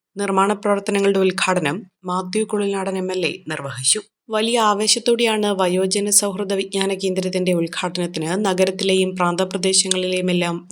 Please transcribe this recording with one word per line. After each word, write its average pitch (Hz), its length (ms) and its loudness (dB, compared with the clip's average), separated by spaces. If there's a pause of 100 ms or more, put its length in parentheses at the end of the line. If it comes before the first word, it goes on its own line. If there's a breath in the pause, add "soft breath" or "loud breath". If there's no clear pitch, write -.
(180)
നിർമ്മാണ 196 360 2
പ്രവർത്തനങ്ങളുടെ 202 680 2
ഉദ്ഘാടനം 185 580 2 (280)
മാത്യു 185 380 -2
കുഴൽനാടൻ 196 540 -2
എം 185 180 -2
എൽ 185 140 -2
എ - 20 -6 (200)
നിർവഹിച്ചു. 139 500 -2 (280)
വലിയ 226 300 0
ആവേശത്തോടെയാണ് 214 920 2 (100)
വയോജന 190 480 0
സൗഹൃദ 202 440 0
വിജ്ഞാന 196 360 -2 (140)
കേന്ദ്രത്തിന്റെ 185 560 0
ഉദ്ഘാടനത്തിന് 175 720 -4 (160)
നഗരത്തിലെയും 185 720 2
പ്രാന്തപ്രദേശങ്ങളിലെയുമെല്ലാം 185 1400 0 (140)